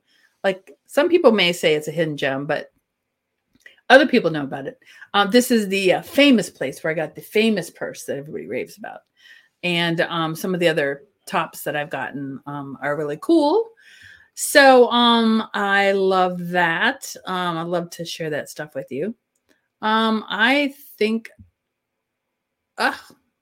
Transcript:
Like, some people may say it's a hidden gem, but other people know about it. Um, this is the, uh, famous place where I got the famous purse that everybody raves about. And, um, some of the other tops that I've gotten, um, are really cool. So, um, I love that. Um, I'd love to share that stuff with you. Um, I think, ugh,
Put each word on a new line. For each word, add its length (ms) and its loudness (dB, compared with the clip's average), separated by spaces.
Like, 300 -4
some 220 2
people 220 6
may 220 4
say 220 0
it's 140 -2
a 40 -6
hidden 240 -4
gem, 300 -4
but 260 -6
other 160 8
people 240 0
know 120 -4
about 240 -10
it. 140 -14
Um, 160 0
this 220 4
is 160 2
the, 260 2
uh, 80 -4
famous 480 4
place 320 -10
where 80 -4
I 40 -4
got 200 -6
the 80 -16
famous 480 -2
purse 340 -12
that 140 -8
everybody 280 -12
raves 300 -10
about. 240 -16
And, 400 -2
um, 320 -4
some 180 -6
of 80 -4
the 80 2
other 360 -2
tops 360 -6
that 140 -6
I've 140 -8
gotten, 560 -10
um, 340 -12
are 160 -4
really 240 -6
cool. 500 2
So, 560 6
um, 640 2
I 380 2
love 580 0
that. 640 -2
Um, 320 -4
I'd 80 -6
love 240 -4
to 140 -12
share 260 -8
that 180 -6
stuff 260 -12
with 180 -12
you. 220 -6
Um, 460 0
I 440 0
think, 340 -2
ugh, 160 -2